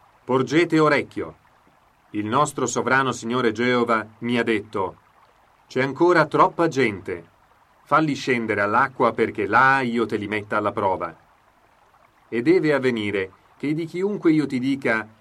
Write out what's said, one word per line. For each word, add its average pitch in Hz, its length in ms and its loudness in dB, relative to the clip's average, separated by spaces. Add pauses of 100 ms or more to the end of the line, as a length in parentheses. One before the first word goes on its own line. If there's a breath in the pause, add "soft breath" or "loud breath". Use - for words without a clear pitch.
(220)
porgete 139 560 2
orecchio. 120 580 0 (760)
Il 104 160 -6
nostro 135 400 0
sovrano 127 460 0
Signore 117 400 -2
Geova 117 540 0 (120)
mi 120 200 -2
ha 117 60 0
detto: 104 520 -4 (680)
"C'è 127 160 -2
ancora 151 440 4
troppa 165 420 2
gente. 98 600 -4 (540)
Falli 151 320 0
scendere 113 460 -2
all'acqua 117 520 2
perché 107 340 -2
là 131 340 4
io 117 260 0
te 113 100 -4
li 101 120 -6
metta 107 280 -4
alla 104 140 0
prova." 90 440 -2 (1120)
E 117 120 -2
deve 156 320 2
avvenire 104 600 -2 (240)
che 147 180 -4
di 165 100 -4
chiunque 180 460 -2
io 156 160 2
ti 127 140 -4
dica: 123 480 -2 (120)